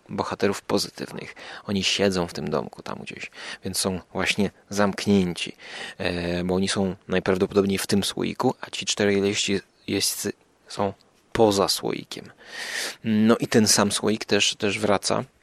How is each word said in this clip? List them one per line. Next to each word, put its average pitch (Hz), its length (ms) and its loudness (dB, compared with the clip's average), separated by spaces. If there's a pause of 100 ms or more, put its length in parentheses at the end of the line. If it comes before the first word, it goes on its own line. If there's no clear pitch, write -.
bohaterów 98 540 -2
pozytywnych. - 720 -6 (320)
Oni 98 180 0
siedzą 95 420 2
w 82 60 -8
tym 73 180 -6
domku - 320 -4
tam - 160 -10
gdzieś, - 320 -14 (340)
więc 92 140 -6
są 92 220 -2 (120)
właśnie 92 380 0 (200)
zamknięci, 98 840 2 (420)
e, 87 460 -2
bo 90 100 0
oni 95 140 2
są 95 280 0 (120)
najprawdopodobniej 95 720 2
w - 80 -6
tym 98 180 2
słoiku, 92 560 -2
a - 100 -12
ci - 160 -8
czterej 101 360 2
jeźdźcy, 101 380 0 (260)
jeźdźcy - 460 -2 (360)
są 101 240 -2 (400)
poza 101 360 4
słoikiem. - 640 -4 (720)
No 110 320 6
i - 120 0
ten 110 200 6
sam 101 240 4
słoik 107 320 0
też, - 320 2
też 98 220 -2
wraca 104 460 0 (180)